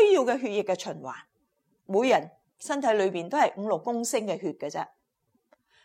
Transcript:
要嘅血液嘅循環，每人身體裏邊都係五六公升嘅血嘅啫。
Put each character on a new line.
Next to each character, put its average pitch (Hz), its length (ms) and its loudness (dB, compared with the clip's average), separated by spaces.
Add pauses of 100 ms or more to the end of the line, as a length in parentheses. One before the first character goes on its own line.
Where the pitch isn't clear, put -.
(120)
要 302 120 6
嘅 240 180 0
血 233 100 -4
液 202 120 0
嘅 190 140 -2
循 190 180 -10
環， 131 180 -12 (720)
每 220 240 0
人 165 200 2 (300)
身 285 220 -4
體 262 60 0
裏 214 160 4
邊 180 260 -2
都 277 80 -2
係 262 180 2
五 208 140 -6
六 180 80 2
公 233 260 -4
升 220 240 -2
嘅 165 100 -4
血 165 140 -6
嘅 147 180 -8
啫。 160 160 -8 (1000)